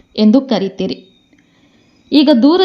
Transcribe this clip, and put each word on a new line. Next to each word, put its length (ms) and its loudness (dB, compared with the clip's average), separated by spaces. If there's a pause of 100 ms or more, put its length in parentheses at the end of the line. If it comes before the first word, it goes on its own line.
(180)
ಎಂದು 240 2
ಕರೀತೀರಿ. 640 -8 (1080)
ಈಗ 180 2 (140)
ದೂರ 220 2